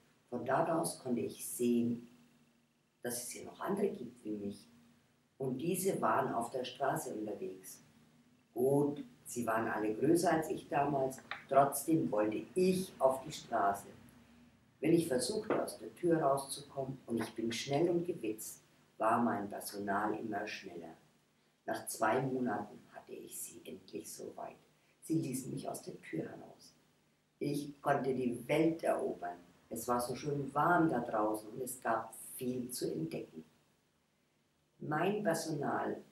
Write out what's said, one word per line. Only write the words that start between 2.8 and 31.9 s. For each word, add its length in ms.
dass 200
es 80
hier 140
noch 160
andere 280
gibt 360
wie 120
mich. 320
Und 200
diese 420
waren 340
auf 160
der 140
Straße 500
unterwegs. 680
Gut, 500
sie 220
waren 220
alle 260
größer 380
als 180
ich 180
damals, 500
trotzdem 640
wollte 320
ich 440
auf 260
die 80
Straße. 540
Wenn 120
ich 160
versuchte, 540
aus 160
der 160
Tür 260
rauszukommen, 840
und 160
ich 120
bin 180
schnell 360
und 180
gewitzt, 540
war 240
mein 260
Personal 720
immer 280
schneller. 480
Nach 220
zwei 340
Monaten 580
hatte 60
ich 260
sie 260
endlich 460
so 260
weit. 200
Sie 180
ließen 320
mich 160
aus 140
der 180
Tür 240
heraus. 500
Ich 420
konnte 340
die 340
Welt 340
erobern. 560
Es 160
war 140
so 140
schön 400
warm 360
da 100
draußen 500
und 100
es 200
gab 320